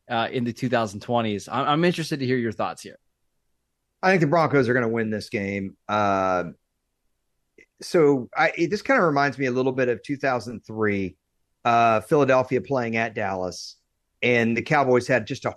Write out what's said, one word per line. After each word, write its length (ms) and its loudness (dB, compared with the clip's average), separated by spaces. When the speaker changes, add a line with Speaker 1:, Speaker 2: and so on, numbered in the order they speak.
Speaker 1:
uh, 220 -2
in 140 -2
the 80 -4
two 160 -6
thousand 320 -2
twenties. 480 -2
I'm, 180 -2
I'm 180 2
interested 360 -2
to 60 -4
hear 100 0
your 160 -4
thoughts 300 -6
here. 140 -18
Speaker 2:
I 100 4
think 100 4
the 80 2
Broncos 400 2
are 60 2
gonna 140 2
win 220 -2
this 180 -6
game. 480 -4
Uh, 560 2
so 540 2
I, 200 2
it, 140 -2
this 120 -6
kinda 200 2
reminds 360 0
me 80 -2
a 40 0
little 220 0
bit 160 0
of 140 -4
two 140 -8
thousand 480 -4
three, 520 -2
uh, 380 4
Philadelphia 580 2
playing 360 -4
at 180 -2
Dallas, 640 -6
and 340 2
the 60 -2
Cowboys 440 2
had 200 0
just 180 -10
a 120 -4